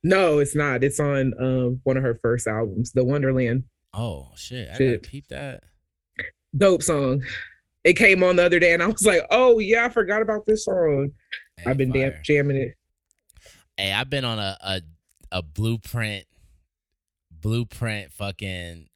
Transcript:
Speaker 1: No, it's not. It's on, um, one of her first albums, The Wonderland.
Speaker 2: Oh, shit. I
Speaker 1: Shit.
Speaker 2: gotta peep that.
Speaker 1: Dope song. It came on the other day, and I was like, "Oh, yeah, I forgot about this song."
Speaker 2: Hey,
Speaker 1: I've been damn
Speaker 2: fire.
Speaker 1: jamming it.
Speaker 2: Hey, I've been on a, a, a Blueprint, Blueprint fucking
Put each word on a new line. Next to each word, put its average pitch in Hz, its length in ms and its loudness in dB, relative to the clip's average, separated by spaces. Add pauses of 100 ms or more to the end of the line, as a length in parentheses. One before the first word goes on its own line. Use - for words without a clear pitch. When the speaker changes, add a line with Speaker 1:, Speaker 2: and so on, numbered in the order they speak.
Speaker 1:
No, 175 360 4
it's 143 160 0
not. 139 280 0
It's 139 160 0
on, 135 400 0
um, 127 440 0
one 131 120 0
of 135 80 0
her 117 200 -2
first 120 240 0
albums, 110 460 -4
The 127 100 2
Wonderland. 131 640 0 (280)
Speaker 2:
Oh, 85 420 -8
shit. 123 380 -14
I 113 40 -14
Speaker 1:
Shit. 131 260 0
Speaker 2:
gotta - 80 -20
peep 143 160 -16
that. 135 340 -12 (960)
Speaker 1:
Dope 185 240 4
song. 139 400 0 (640)
It 175 100 6
came 190 300 4
on 180 140 4
the 175 80 4
other 175 140 4
day, 170 140 6
and 175 100 2
I 185 40 2
was 214 180 -2
like, 180 160 4 (100)
"Oh, 240 280 6
yeah, 220 260 2
I 247 40 -2
forgot 214 320 0
about 214 240 -4
this 214 200 0
song." 151 460 0 (460)
Speaker 2:
Hey, - 120 -6
Speaker 1:
I've 135 80 0
been 131 160 0
damn 135 180 0
Speaker 2:
fire. - 140 -16
Speaker 1:
jamming 143 320 0
it. 127 160 -6 (1040)
Speaker 2:
Hey, 98 160 -2
I've 127 160 -2
been 135 160 -4
on 113 140 -4
a, 98 220 -6
a, 95 200 -6 (500)
a 92 100 -6
Blueprint, 107 840 -6 (1040)
Blueprint 107 800 -6
fucking 90 840 -10